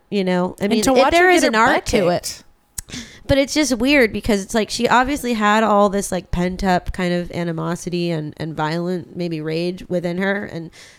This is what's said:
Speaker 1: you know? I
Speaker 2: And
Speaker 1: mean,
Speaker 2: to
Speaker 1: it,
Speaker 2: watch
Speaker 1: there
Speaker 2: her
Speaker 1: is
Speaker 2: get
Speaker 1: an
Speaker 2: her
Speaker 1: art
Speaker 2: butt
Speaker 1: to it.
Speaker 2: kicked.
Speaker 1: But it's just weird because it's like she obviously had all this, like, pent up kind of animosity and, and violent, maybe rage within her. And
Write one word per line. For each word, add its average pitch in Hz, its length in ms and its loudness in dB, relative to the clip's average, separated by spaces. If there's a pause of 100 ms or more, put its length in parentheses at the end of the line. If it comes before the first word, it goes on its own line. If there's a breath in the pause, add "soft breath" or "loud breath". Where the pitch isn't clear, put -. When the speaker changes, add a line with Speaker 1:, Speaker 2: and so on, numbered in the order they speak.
Speaker 1:
you 196 160 0
know? 180 340 0
I 190 60 -4
Speaker 2:
And 208 80 0
Speaker 1:
mean, 220 100 2
Speaker 2:
to - 120 4
Speaker 1:
it, - 20 4
Speaker 2:
watch 269 140 6
Speaker 1:
there 339 140 6
Speaker 2:
her 370 60 6
Speaker 1:
is 359 100 6
Speaker 2:
get 277 60 2
Speaker 1:
an 226 60 0
Speaker 2:
her 220 80 2
Speaker 1:
art 240 160 4
Speaker 2:
butt 381 100 -4
Speaker 1:
to 190 220 2
it. 175 120 0
Speaker 2:
kicked. - 220 -12 (840 loud breath)
Speaker 1:
But 277 100 4
it's 277 160 2
just 262 240 2
weird 247 360 4
because 202 280 0
it's 190 140 -12
like 214 140 0
she - 180 -2
obviously 247 460 0
had 214 280 2
all 208 280 4
this, 196 240 -4
like, 180 180 -6
pent 180 320 -2
up 180 300 0
kind 180 200 -2
of 175 200 -4
animosity 170 760 -4
and, 156 280 -4
and 156 180 -8
violent, 170 640 -4
maybe 170 240 -4
rage 170 480 -4
within 175 300 -4
her. 196 260 -2
And 165 260 -12 (260 loud breath)